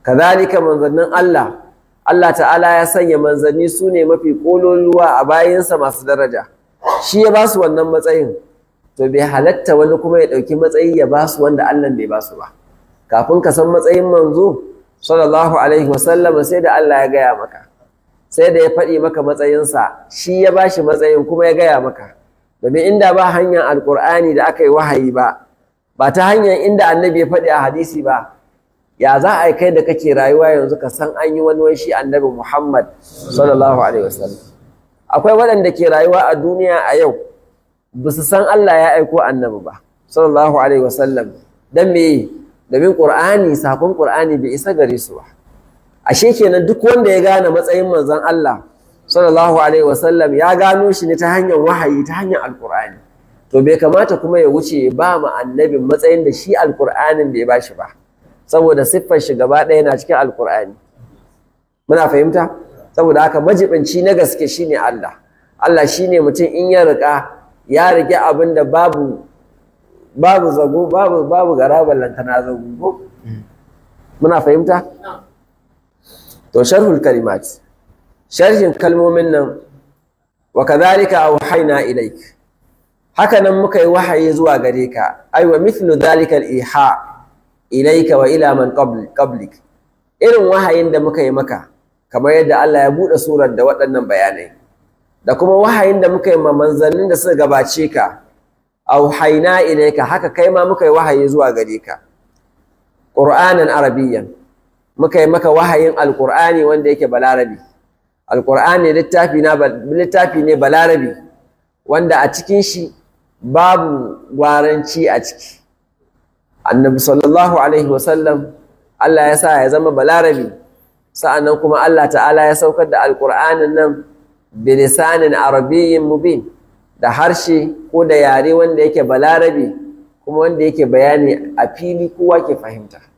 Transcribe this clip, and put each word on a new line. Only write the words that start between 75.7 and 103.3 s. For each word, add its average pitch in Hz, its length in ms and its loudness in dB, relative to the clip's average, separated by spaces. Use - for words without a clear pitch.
To 117 120 2
sharhul 185 340 2
kalimat. 113 460 -2
Sharhin 190 440 2
kalmomin 170 560 0
nan, 143 180 0
"Wa 131 120 0
kadhalika 180 640 2
awhayna 147 560 0
ilayk." 117 320 -6
Haka 208 280 2
nan 190 200 0
muka 196 180 -2
yi 165 100 4
wahayi 170 440 0
zuwa 151 260 2
gare 123 300 -4
ka, 110 440 -8
ai 175 120 2
wa 165 140 2
mithlu 185 400 0
dhalika 160 400 2
al-iha 131 480 -2
ilayka 156 480 2
wa 135 120 4
ila 147 260 2
man 127 160 -2
qabl-, 117 420 -4
qablik. 123 460 -6
Irin 226 260 4
wahayin 170 440 0
da 151 80 0
muka 151 220 -2
yi 131 100 0
maka, 131 360 -8
kamar 135 240 0
yadda 151 300 2
Allah 151 240 2
ya 143 40 2
buɗe 160 280 0
surar 143 340 0
da 120 120 0
waɗannan 131 420 -2
bayanai, 98 440 -4
da 127 100 0
kuma 190 220 2
wahayin 202 340 2
da 175 80 2
muka 185 220 -2
yi 165 60 2
ma 151 160 0
manzannin 151 560 0
da 170 60 0
suka 175 200 -2
gabace 143 560 0
ka, 107 300 -4
"أوحينا 156 680 2
إليك"، 151 320 0
haka 165 280 -4
kai 180 200 0
ma 180 160 0
muka 180 200 -2
yi 151 60 4
wahayi 151 380 2
zuwa 135 240 0
gare 110 260 -6
ka. - 200 -16
"قرآنا 160 580 2